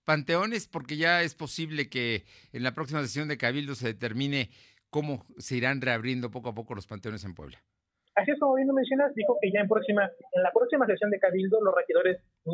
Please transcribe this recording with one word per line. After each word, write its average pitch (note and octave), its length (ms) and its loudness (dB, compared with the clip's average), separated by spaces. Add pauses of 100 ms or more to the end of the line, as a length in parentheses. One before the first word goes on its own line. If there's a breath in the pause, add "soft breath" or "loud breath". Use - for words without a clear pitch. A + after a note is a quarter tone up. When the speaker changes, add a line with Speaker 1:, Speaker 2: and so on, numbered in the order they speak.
Speaker 1:
panteones, E3+ 600 0
porque D3+ 300 -8
ya E3+ 260 4
es E3 100 -4
posible D3+ 560 -6
que A#2 360 -2 (280 soft breath)
en A#2+ 80 -6
la B2+ 120 -2
próxima D3+ 280 -4
sesión C#3 260 -4
de D3 120 -6
Cabildo C#3 340 -2
se B2 140 -4
determine A#2+ 640 -4 (400 soft breath)
cómo D3 340 -4 (140)
se B2 180 -6
irán B2+ 240 0
reabriendo B2 480 -2
poco A#2+ 200 -10
a A2 40 -6
poco A2+ 220 -10
los G2+ 100 -10
panteones G#2 400 -10
en F#2 80 -10
Puebla. D2 240 -16 (560)
Speaker 2:
Así G3+ 160 0
es, D4 100 0
como C#4 140 4
bien C4+ 140 2
lo C4+ 80 2
mencionas, C4+ 400 2
dijo A3 260 0
que G3 100 2
ya G3+ 100 2
en G3 60 0
próxima, G#3 380 2
en - 380 -2
la F3+ 80 2
próxima B3 340 4
sesión G#3 240 2
de G3+ 100 0
Cabildo, F#3+ 400 4
los F#3+ 160 4
regidores F3+ 460 2 (320)